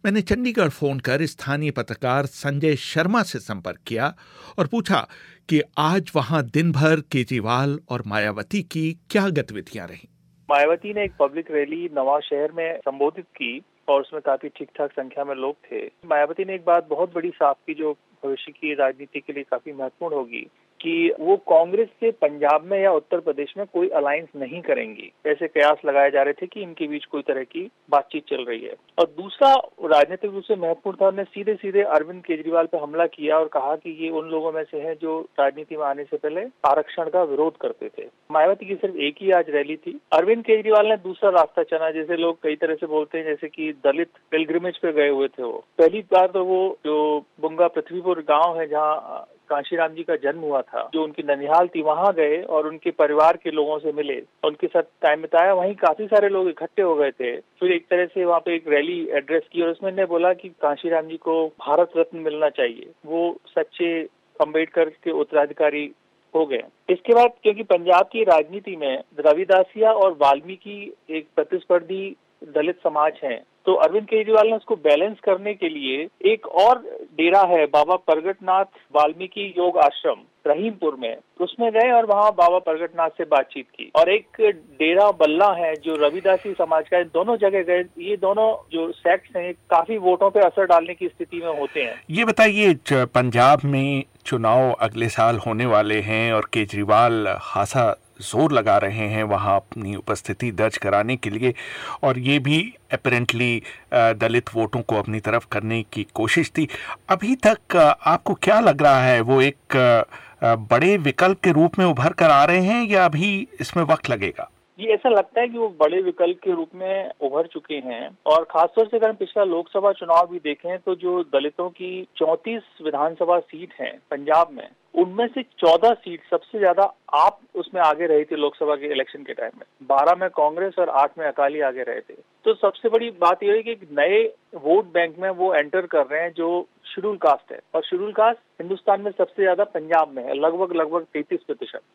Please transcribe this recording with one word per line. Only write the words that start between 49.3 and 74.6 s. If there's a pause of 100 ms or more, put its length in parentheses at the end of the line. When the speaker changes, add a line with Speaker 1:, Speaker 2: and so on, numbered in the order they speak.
Speaker 2:
कांशीराम
जी
का
जन्म
हुआ
था, (140)
जो
उनकी
ननिहाल
थी,
वहां
गए
और
उनके
परिवार
के
लोगों
से
मिले, (260)
उनके
साथ (200)
time
बिताया।
वहीं
काफी
सारे
लोग
इकट्ठे
हो
गए
थे। (240)
फिर
एक
तरह
से
वहां
पे
एक
rally (180)
address (100)
की
और
उसमें
उन्होंने
बोला
कि (140)
कांशीराम
जी
को (140)
भारत
रत्न
मिलना
चाहिए, (140)
वो (100)
सच्चे (380)
अम्बेडकर
के
उत्तराधिकारी (440)
हो
गए। (280)
इसके
बाद (120)
क्योंकि
पंजाब
की
राजनीति
में (180)
रविदासिया
और
वाल्मीकि (300)
एक
प्रतिस्पर्धी (300)
दलित
समाज (120)
हैं, (240)
तो
अरविंद
केजरीवाल
ने
उसको